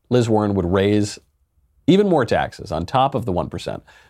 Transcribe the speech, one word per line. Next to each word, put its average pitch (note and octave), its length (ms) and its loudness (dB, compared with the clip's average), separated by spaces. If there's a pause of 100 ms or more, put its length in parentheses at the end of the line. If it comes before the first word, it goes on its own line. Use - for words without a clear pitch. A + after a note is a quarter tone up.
Liz A#2+ 180 2
Warren G#2+ 280 0
would F#2 100 0
raise G2+ 540 0 (680)
even F#3+ 240 4
more D3 160 2
taxes - 460 -4
on D#2+ 160 -4
top C3+ 260 0
of A#2+ 120 -4
the G#2 60 -2
one F2 180 -4
percent - 340 -10 (260)